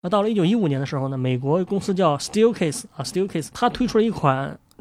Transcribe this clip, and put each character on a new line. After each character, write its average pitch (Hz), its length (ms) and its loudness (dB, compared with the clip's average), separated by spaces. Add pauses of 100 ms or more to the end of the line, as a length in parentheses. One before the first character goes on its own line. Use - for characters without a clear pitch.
那 180 60 -6
到 202 120 2
了 208 80 0
一 226 60 0
九 185 100 4
一 185 80 4
五 220 140 2
年 139 120 0
的 139 60 -2
时 143 100 -6
候 135 120 -2
呢， 135 100 -4
美 127 220 0
国 151 260 0
公 196 140 -2
司 190 120 -4
叫 175 280 2
Steelcase 208 640 0 (120)
啊， - 80 -10
Steelcase， 180 480 -4
它 - 160 0
推 240 200 -2
出 - 100 0
了 214 60 4
一 226 80 2
款 143 440 0 (260)